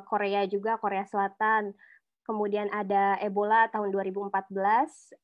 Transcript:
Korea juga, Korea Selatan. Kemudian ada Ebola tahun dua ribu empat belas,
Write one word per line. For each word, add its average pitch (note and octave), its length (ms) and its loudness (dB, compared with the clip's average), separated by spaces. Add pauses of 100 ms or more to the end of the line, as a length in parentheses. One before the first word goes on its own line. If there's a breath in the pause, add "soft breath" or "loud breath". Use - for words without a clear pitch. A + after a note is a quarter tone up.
Korea G3+ 400 0
juga, G3+ 320 -2
Korea G3 320 -2
Selatan. G#3 640 0 (500 loud breath)
Kemudian G#3 480 -2
ada G3 480 2
Ebola G#3 540 2
tahun G#3 180 -2
dua G3 140 -2
ribu G3 180 -6
empat G3 300 -4
belas, G3+ 580 0 (120)